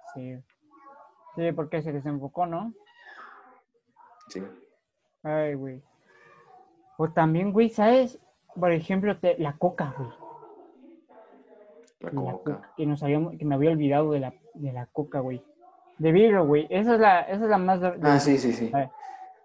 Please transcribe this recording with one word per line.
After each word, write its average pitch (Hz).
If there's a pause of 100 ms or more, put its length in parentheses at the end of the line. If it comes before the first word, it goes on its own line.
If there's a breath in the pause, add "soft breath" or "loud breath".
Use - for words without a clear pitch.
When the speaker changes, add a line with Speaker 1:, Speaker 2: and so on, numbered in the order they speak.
(140)
Speaker 1:
Sí. 127 (1000)
Sí, 165
porque 156
se 151
desenfocó, 143
¿no? 180 (1500 loud breath)
Speaker 2:
Sí. 95 (800)
Speaker 1:
Ay, 151
güey. 135 (1160 soft breath)
O 160
también, 165
güey, 226
¿sabes? 240 (400)
Por 175
ejemplo, 190
te-, 175
la 147
coca, 175
güey. 131 (1900)
Speaker 2:
La -
Speaker 1:
La 147
Speaker 2:
coca. 127 (260)
Speaker 1:
coca, -
que 160
nos 147
habíamos, 151
que 156
me 143
había 151
olvidado 151
de 147
la, 127 (200)
de 143
la 123
coca, 147
güey. 127 (540)
De 156
vidrio, 202
güey. 147
Esa 214
es 220
la, 190
esa 202
es 220
la 208
más 185
de-, 175
Speaker 2:
Ah, 143
sí, 143
sí, 123
sí. 113
Speaker 1:
a 139
ver. 135 (560 loud breath)